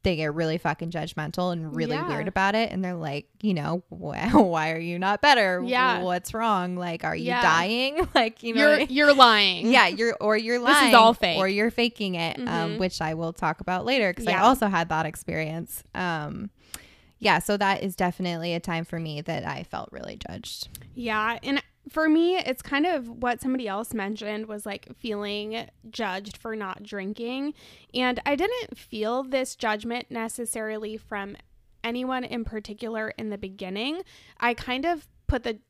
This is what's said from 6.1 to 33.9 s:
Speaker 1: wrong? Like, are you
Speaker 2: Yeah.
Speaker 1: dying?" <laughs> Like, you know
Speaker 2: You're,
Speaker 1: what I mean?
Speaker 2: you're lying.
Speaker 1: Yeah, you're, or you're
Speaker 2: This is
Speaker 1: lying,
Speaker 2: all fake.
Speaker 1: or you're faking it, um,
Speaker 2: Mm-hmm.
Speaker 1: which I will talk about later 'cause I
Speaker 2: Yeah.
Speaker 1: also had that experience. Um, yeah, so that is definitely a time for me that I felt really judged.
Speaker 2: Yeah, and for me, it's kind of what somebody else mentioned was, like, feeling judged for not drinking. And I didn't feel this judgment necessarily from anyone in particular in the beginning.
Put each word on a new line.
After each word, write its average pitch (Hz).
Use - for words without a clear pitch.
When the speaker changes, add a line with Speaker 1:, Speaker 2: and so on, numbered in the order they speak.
Speaker 1:
wrong? 202
Like, 175
are 160
you 233
Speaker 2:
Yeah. 247
Speaker 1:
dying?" 233
<laughs> -
Like, 226
you 233
know 247
Speaker 2:
You're, 302
Speaker 1:
what 294
I 302
mean? -
Speaker 2:
you're 285
lying. 208
Speaker 1:
Yeah, 247
you're, 214
or 214
you're 226
Speaker 2:
This 247
is 285
Speaker 1:
lying, 247
Speaker 2:
all 226
fake. 170
Speaker 1:
or 190
you're 208
faking 226
it, 165
um, 247
Speaker 2:
Mm-hmm. 165
Speaker 1:
which 185
I 160
will 165
talk 160
about 180
later 226
'cause -
I 202
Speaker 2:
Yeah. 190
Speaker 1:
also 254
had 170
that 160
experience. 160
Um, 170
yeah, 190
so 202
that 196
is 190
definitely 175
a 170
time 165
for 170
me 156
that 156
I -
felt -
really -
judged. -
Speaker 2:
Yeah, 226
and 277
for 311
me, 330
it's -
kind 285
of 294
what 240
somebody 254
else 202
mentioned 214
was, 208
like, 202
feeling 208
judged 202
for 226
not 202
drinking. 233
And 247
I 285
didn't 440
feel 226
this 262
judgment 233
necessarily 220
from 202
anyone 254
in 233
particular 220
in 214
the 202
beginning. 202